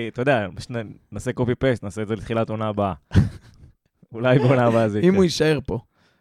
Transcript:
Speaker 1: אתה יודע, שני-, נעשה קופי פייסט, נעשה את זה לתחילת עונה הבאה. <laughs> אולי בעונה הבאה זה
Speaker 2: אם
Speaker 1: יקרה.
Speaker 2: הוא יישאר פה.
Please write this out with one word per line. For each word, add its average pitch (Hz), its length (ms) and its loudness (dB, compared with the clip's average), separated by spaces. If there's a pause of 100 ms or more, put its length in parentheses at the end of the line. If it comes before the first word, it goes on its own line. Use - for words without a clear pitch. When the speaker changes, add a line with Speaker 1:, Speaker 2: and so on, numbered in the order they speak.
(120)
Speaker 1:
אתה 120 100 -6
יודע, 123 240 2 (120)
שני-, 120 200 -10 (340)
נעשה - 200 -6
קופי 127 220 -2
פייסט, 131 300 -2
נעשה 101 180 -8
את 98 60 -6
זה 113 80 -4
לתחילת 113 340 -4
עונה 110 180 -6
הבאה. 101 240 -2 (220)
<laughs> - 1000 -4
אולי 127 260 2
בעונה 123 280 4
הבאה 113 220 4
זה 104 100 -2
Speaker 2:
אם 170 60 2
Speaker 1:
יקרה. 190 120 4
Speaker 2:
הוא 190 80 6
יישאר 151 420 0
פה. 110 120 -6 (420)